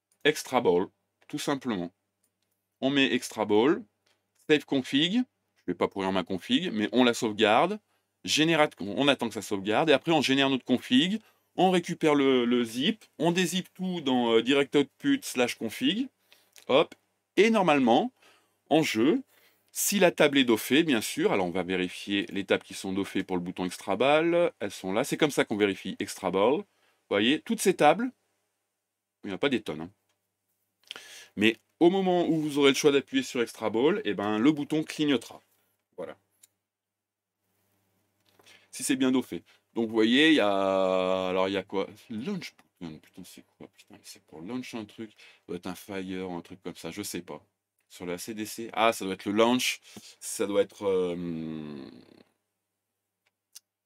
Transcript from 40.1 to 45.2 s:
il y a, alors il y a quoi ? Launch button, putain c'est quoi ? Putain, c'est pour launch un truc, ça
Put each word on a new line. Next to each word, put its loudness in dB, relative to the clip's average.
il 6
y 4
a, 2
alors 0
il -4
y -2
a -4
quoi ? -6
Launch -10
button, -14
putain -20
c'est -20
quoi ? -20
Putain, -20
c'est -20
pour -20
launch -10
un -10
truc, -16
ça -20